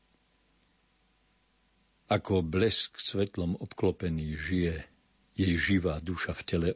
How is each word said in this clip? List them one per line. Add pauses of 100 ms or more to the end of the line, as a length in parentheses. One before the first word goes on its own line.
(2000)
Ako
blesk
svetlom
obklopený
žije (600)
jej
živá
duša
v
tele